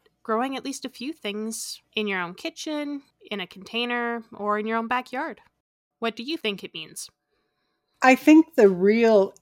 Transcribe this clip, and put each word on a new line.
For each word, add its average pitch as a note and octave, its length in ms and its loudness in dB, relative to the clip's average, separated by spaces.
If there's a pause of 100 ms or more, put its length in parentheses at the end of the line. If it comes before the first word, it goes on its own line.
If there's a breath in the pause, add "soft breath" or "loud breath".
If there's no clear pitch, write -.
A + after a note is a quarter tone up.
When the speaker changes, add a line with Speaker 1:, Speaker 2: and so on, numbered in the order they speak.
(240)
Speaker 1:
growing B3 320 -4
at A#3 80 -12
least C4+ 200 -10
a B3+ 40 -10
few C4+ 240 -12
things A3 680 -10 (140)
in G#3+ 140 -4
your F#3+ 120 -4
own F3 140 -8
kitchen, D4 680 -10 (280)
in G3+ 80 -8
a F3+ 80 -10
container, A#3 840 -8
or G#3 260 -4
in G#3+ 80 -6
your A3+ 100 -4
own A3+ 120 -4
backyard. B3+ 520 -8 (600)
What A3+ 160 -4
do A#3 80 -12
you D#4 120 -6
think G3+ 280 -8
it F#3 100 -18
means? D#3+ 340 -16 (960)
Speaker 2:
I C4 140 6
think D#4 400 6
the G#3+ 120 8
real G3+ 720 4